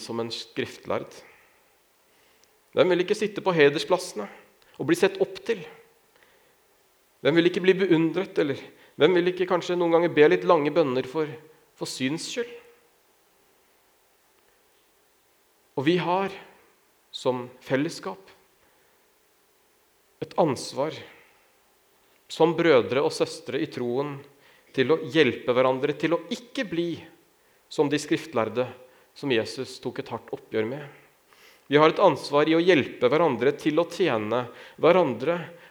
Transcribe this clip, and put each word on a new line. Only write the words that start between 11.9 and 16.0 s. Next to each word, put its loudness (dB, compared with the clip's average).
syns -4
skyld? -8
Og -6
vi 4